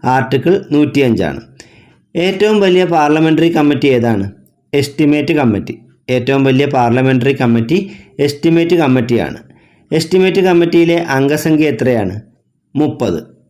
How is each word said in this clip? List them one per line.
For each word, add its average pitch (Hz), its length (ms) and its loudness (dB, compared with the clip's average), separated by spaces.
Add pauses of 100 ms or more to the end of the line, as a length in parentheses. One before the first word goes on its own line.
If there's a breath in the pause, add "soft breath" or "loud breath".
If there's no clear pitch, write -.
(140)
ആർട്ടിക്കിൾ 131 380 0 (220)
നൂറ്റിയഞ്ചാണ്. 120 640 0 (720 soft breath)
ഏറ്റവും 190 460 0
വലിയ 185 240 2
പാർലമെന്ററി 160 720 2
കമ്മിറ്റി 143 400 0
ഏതാണ്? 113 300 0 (460)
എസ്റ്റിമേറ്റ് 147 680 0
കമ്മിറ്റി. 110 340 -2 (400)
ഏറ്റവും 135 340 0
വലിയ 135 180 2 (100)
പാർലമെന്ററി 127 680 2
കമ്മിറ്റി 117 360 0 (480 loud breath)
എസ്റ്റിമേറ്റ് 165 560 0
കമ്മിറ്റിയാണ്. 123 560 0 (520 soft breath)
എസ്റ്റിമേറ്റ് 185 580 0
കമ്മിറ്റിയിലെ 170 500 2 (200)
അംഗസംഖ്യ 151 540 0
എത്രയാണ്? 110 440 -2 (580)
മുപ്പത്. 120 460 -2 (300)